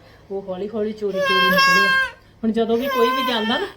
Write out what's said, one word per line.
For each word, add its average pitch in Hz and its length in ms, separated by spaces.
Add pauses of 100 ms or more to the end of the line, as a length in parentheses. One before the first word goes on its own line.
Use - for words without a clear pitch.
(300)
ਉਹ 196 120
ਹੌਲੀ 190 260
ਹੌਲੀ 214 240
ਚੋਰੀ 202 260
ਚੋਰੀ 554 320
ਨਿਕਲੇ 554 360
ਆ। 523 280 (300)
ਹੁਣ - 80
ਜਦੋਂ 226 240
ਵੀ 247 100
ਕੋਈ 254 240
ਵੀ 269 180
ਜਾਂਦਾ 226 300
ਨਾ, 403 80 (100)